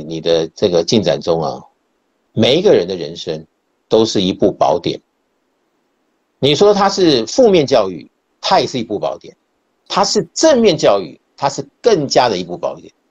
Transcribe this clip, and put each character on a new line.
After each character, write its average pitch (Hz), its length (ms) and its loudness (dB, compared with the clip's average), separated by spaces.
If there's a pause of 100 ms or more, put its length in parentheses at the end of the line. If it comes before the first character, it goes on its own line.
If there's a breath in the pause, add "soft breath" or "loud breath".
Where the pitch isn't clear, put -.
你 80 120 -8
的 82 300 0
这 - 180 -4
个 85 160 2
进 104 200 0
展 73 180 -2
中 82 200 -2
啊， 65 200 -8 (720)
每 117 240 2
一 185 60 -2
个 196 100 4
人 104 140 2
的 95 80 -6
人 76 200 -10
生 78 300 -10 (420)
都 110 160 2
是 110 200 -2
一 95 100 0
部 98 180 0
宝 76 280 0
典。 73 200 -6 (1400)
你 143 160 2
说 202 180 6
它 196 160 2
是 160 380 2
负 254 200 4
面 185 180 4
教 110 260 0
育， 82 180 -14 (320)
它 190 180 0
也 131 60 -2
是 131 140 -6
一 117 40 -6
部 104 140 -6
宝 76 180 -6
典； - 160 -20 (560)
它 190 160 0
是 202 300 -2
正 311 260 4
面 208 160 4
教 110 240 2
育， 139 220 -12 (160)
它 139 100 -4
是 139 160 -8 (160)
更 160 280 -2
加 127 200 2
的 107 80 -2
一 90 80 -6
部 85 140 -12
宝 - 180 -8
典。 82 160 -20 (200)